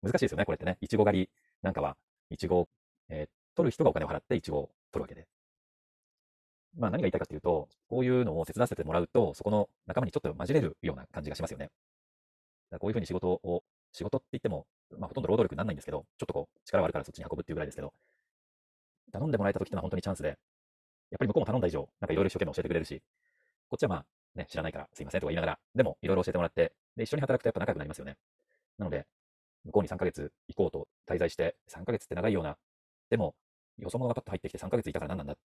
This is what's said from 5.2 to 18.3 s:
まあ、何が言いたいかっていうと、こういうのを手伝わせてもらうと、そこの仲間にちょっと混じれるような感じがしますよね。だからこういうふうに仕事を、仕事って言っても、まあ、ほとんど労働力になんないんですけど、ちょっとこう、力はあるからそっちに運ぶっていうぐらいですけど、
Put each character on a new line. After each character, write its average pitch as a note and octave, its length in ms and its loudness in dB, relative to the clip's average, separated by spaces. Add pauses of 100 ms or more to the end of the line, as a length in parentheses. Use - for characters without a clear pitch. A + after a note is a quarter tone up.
ま B2 120 0
あ、 - 20 0
何 F#2+ 80 0
が B2 40 0
言 G2+ 60 2
い F2 40 0
た - 60 -2
い - 20 0
か - 40 -2
っ - 20 -8
て - 80 -12
い - 40 -8
う - 20 -8
と、 E2 280 0 (200)
こ B2 120 0
う B2+ 40 2
い B2 40 2
う B2+ 160 4
の E2 140 0
を E2 60 0
手 - 80 -8
伝 - 80 -4
わ B2 60 6
せ - 80 -4
て D#2+ 100 -6
も D#2 80 -4
ら F2 80 2
う E2+ 60 0
と、 G2+ 280 4
そ - 100 -12
こ G#2 60 0
の G#2 200 2 (160)
仲 F#2 140 0
間 A#2 60 0
に F2 60 -6
ち - 40 -2
ょ - 20 2
っ - 20 2
と - 140 -4
混 F2 120 -6
じ C3+ 60 0
れ D3+ 80 6
る G#2+ 220 0
よ - 120 -2
う - 20 -8
な F#2+ 100 -14
感 - 160 -8
じ - 80 -6
が - 60 -6
し - 60 -4
ま - 60 -2
す - 40 -6
よ - 60 -10
ね。 - 80 -8
だ - 40 -14
か - 40 -20 (1000)
ら - 80 -8
こ G2+ 80 0
う - 20 2
い - 20 -2
う - 20 -2
ふ - 20 0
う A2+ 40 2
に F2 60 -4
仕 F#2+ 60 -4
事 F2+ 180 0
を、 F2 340 0 (280)
仕 - 120 -10
事 - 140 0
っ - 20 0
て - 120 -20
言 C3+ 80 -8
っ - 20 -20
て A#2+ 60 0
も、 D#2 180 -4 (320)
ま - 80 -6
あ、 - 20 -8
ほ - 60 -12
と - 60 -2
ん - 20 -2
ど - 60 -2
労 G2+ 80 4
働 A#2 100 4
力 - 80 -4
に - 40 -6
な G2 60 0
ん - 20 0
な G2+ 60 -2
い - 20 -2
ん - 20 -6
で - 60 -12
す - 20 -18
け F2 80 -6
ど、 - 120 -4 (140)
ち - 60 -4
ょ - 0 -
っ - 20 -6
と - 80 -6
こ - 180 -2
う、 - 140 -20
力 F#2 160 2
は - 20 4
あ D#2+ 40 2
る - 40 0
か C#2+ 60 -2
ら C#2 60 -4
そ - 60 -12
っ - 20 -12
ち - 60 -14
に E2+ 60 -10
運 - 120 -2
ぶ F2 60 4
っ - 20 0
て E2 80 -6
い - 20 -2
う - 20 -2
ぐ D#2 40 -2
ら D2+ 40 0
い - 20 -4
で C#2+ 60 -10
す - 40 -12
け - 40 -8
ど、 - 140 -6 (1160)